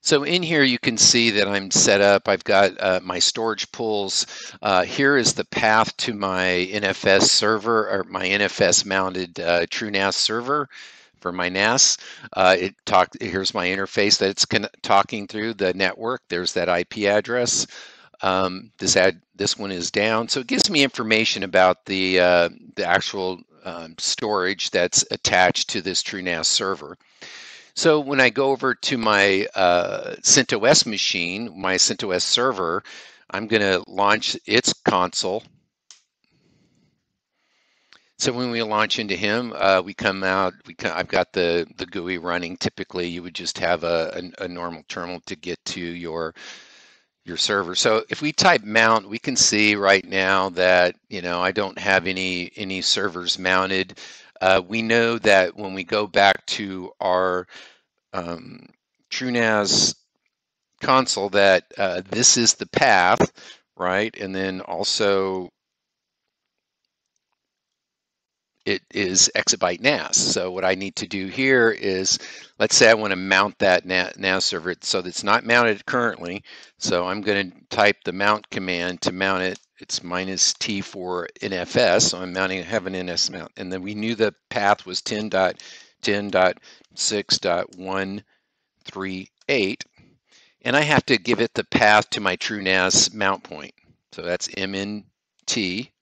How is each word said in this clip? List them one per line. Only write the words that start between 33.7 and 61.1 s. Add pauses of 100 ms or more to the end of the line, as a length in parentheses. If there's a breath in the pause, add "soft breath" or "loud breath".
launch (100)
its
console. (2750 soft breath)
So
when
we
launch
into
him,
uh,
we
come
out, (100)
we
co-,
I've
got
the, (100)
the
gui
running.
Typically,
you
would
just
have
a, (100)
a,
a
normal
terminal
to
get
to
your, (880 loud breath)
your
server.
So
if
we
type
mount,
we
can
see
right
now
that, (120)
you
know,
I
don't
have
any,
any
servers
mounted. (440 loud breath)
Uh,
we
know
that
when
we
go
back
to (100)
our, (680 loud breath)
um, (460)
TrueNAS (840)
console